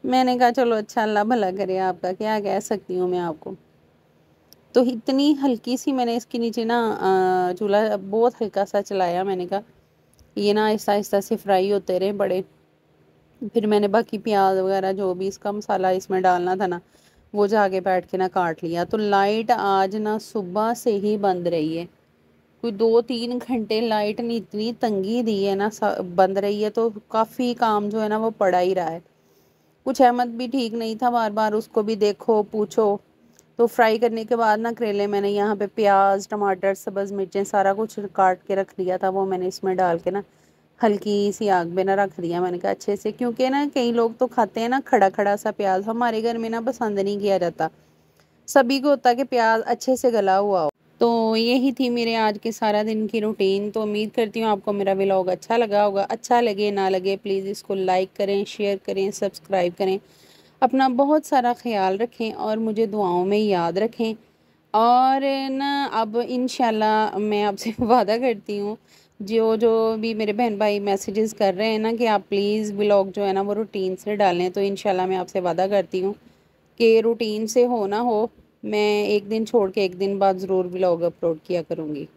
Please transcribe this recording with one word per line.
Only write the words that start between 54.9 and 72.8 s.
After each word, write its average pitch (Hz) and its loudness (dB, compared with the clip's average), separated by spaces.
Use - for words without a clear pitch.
व्लॉग 190 0
अच्छा 185 -2
लगा 208 2
होगा। 196 0
अच्छा 233 0
लगे 208 0
ना 196 0
लगे, 190 0
प्लीज़ 196 -4
इसको 202 -6
लाइक 185 0
करें, 202 0
शेयर 202 -4
करें, 196 -2
सब्सक्राइब 190 -2
करें। 190 -2
अपना 262 2
बहुत 277 2
सारा 240 2
ख्याल 196 -2
रखें 226 -4
और 220 -4
मुझे 220 0
दुआओं 185 0
में 202 2
याद 180 0
रखें। 220 -2
और 254 4
ना, 277 -2
अब 220 -4
इंशाल्लाह 226 0
मैं 208 0
आपसे 208 -4
<laughs> - -14
वादा 226 4
करती 220 -4
हूँ, 208 -6
जो, 220 2
जो 226 2
भी 226 -4
मेरे 214 -2
बहन 220 0
भाई 208 2
मैसेजेस 202 -2
कर 196 2
रहे 208 -2
हैं 220 0
ना 220 0
कि 233 0
आप 208 2
प्लीज़ 208 0
व्लॉग 202 2